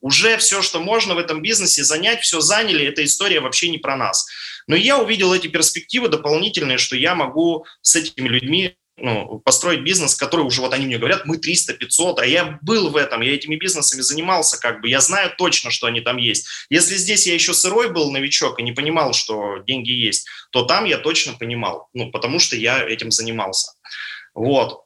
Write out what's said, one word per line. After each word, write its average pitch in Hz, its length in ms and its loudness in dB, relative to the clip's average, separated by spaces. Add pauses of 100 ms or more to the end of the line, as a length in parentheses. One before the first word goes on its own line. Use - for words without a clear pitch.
Уже 226 360 4
все, 196 260 2
что - 180 -2
можно 208 360 0
в - 20 0
этом 160 240 -4
бизнесе 190 400 2
занять, 175 380 2
все - 200 0
заняли, 202 460 2
эта 143 160 -2
история 170 380 2
вообще 131 280 0
не 113 100 -4
про 135 180 -2
нас. 107 300 0 (420)
Но 156 80 4
я 240 200 4
увидел 202 380 2
эти 180 140 -2
перспективы 226 600 0
дополнительные, 156 680 0
что - 160 -2
я 156 220 2
могу 160 480 0 (180)
с - 140 4
этими 151 320 -4
людьми, 135 480 0 (200)
ну, 110 480 -4
построить 160 380 2
бизнес, 156 320 0
который 160 280 0
уже, 123 180 0
вот 127 120 -2
они 135 140 0
мне 123 120 -2
говорят, 143 280 0
мы 156 120 -2
триста, 170 360 -2
пятьсот, - 460 0
а 117 60 2
я 156 360 0
был 190 280 0
в 147 60 0
этом, 131 260 0
я 135 120 0
этими 151 220 -6
бизнесами 156 460 0
занимался, 160 580 0
как 117 220 -2
бы, 117 60 -2
я 131 120 4
знаю 185 360 2
точно, 160 360 0
что - 160 -2
они 117 120 -2
там 120 160 -2
есть. 117 300 -2 (240)
Если 175 260 2
здесь 196 300 2
я 175 80 2
еще 170 180 2
сырой 214 400 2
был, 151 200 0
новичок, 139 480 0
и - 20 -4
не 120 100 -4
понимал, 143 420 0
что 104 520 -2
деньги 123 240 -4
есть, 117 380 -2 (240)
то 196 100 2
там 190 220 2
я 156 140 0
точно 147 340 -2
понимал, 113 600 -6
ну, 123 200 -8
потому 131 260 -2
что - 160 2
я 120 340 0
этим 113 220 -4
занимался. 113 600 -2 (600)
Вот. 123 540 0